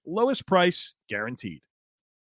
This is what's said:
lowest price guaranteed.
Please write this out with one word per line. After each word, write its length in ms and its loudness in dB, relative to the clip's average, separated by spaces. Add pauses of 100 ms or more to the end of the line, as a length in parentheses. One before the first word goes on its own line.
lowest 400 0
price 480 2 (160)
guaranteed. 520 -8 (640)